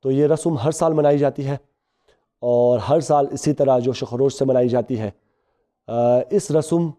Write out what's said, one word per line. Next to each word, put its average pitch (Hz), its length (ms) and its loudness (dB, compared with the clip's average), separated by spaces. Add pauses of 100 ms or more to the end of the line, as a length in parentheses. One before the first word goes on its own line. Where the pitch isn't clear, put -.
तो 135 80 -2
ये 143 160 2
रस्म 156 300 -2
हर 127 140 -2
साल 165 220 0
मनाई 147 240 2
जाती 139 260 -2
है 135 160 -6 (840)
और 123 400 2
हर 143 180 0
साल 143 320 0
इसी 147 200 -2
तरह 131 260 2
जोश 123 240 -2
व - 20 -8
खरोश 131 340 -2
से 139 60 0
मनाई 127 240 2
जाती 120 260 -2
है। 107 180 -6 (760)
अ, 120 320 2 (100)
इस 196 200 -2
रस्म 160 480 0